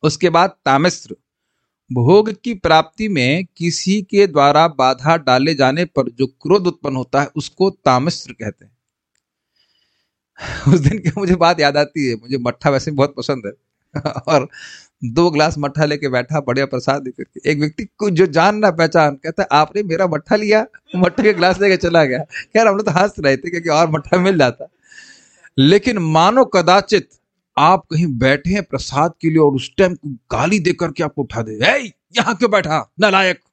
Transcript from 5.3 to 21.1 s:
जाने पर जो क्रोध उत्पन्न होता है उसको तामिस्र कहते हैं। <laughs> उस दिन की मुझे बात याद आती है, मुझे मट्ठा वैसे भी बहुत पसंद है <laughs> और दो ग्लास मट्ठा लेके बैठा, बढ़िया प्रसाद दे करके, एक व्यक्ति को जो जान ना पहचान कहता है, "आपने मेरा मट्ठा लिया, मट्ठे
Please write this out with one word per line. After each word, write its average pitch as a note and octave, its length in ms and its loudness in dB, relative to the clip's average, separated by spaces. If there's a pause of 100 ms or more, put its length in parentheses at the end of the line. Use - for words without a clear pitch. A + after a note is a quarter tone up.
जाने C#3 300 0
पर C3 240 -4
जो B2+ 180 -4
क्रोध F3+ 400 0
उत्पन्न C#3+ 280 -6
होता C3 260 -2
है C#3+ 140 -4
उसको F#3 340 -2
तामिस्र C3 640 -2
कहते G#2+ 320 -12
हैं। - 100 -20 (1600)
<laughs> - 380 -2
उस F3+ 60 4
दिन D#3+ 200 0
की E3+ 180 -4
मुझे F#3 180 2
बात E3+ 240 4
याद C#3+ 180 2
आती D3 300 -2
है, A#2 80 -2
मुझे A#2+ 220 -8
मट्ठा B2 320 -2
वैसे C#3 220 -2
भी D3 60 -6
बहुत C#3 180 0
पसंद B2+ 300 -6
है G2+ 60 -8 (500)
<laughs> - 160 -8 (100)
और D3+ 220 0 (540)
दो D3 280 0
ग्लास D3+ 260 0
मट्ठा C#3+ 280 -2
लेके D3 240 -4
बैठा, B2+ 300 -4
बढ़िया C3 260 -2
प्रसाद C3+ 360 -2
दे B2+ 100 -12
करके, - 400 -8
एक D3 80 -2
व्यक्ति D3+ 260 -4 (120)
को G#3 120 -2
जो F3 160 4
जान F3 320 2
ना G#3+ 140 2
पहचान D#3+ 440 0
कहता E3 280 -6
है, - 80 -8
"आपने D#3 320 0
मेरा F3+ 240 -2
मट्ठा D#3 280 -2
लिया, G#3+ 320 2 (280)
मट्ठे F3+ 280 0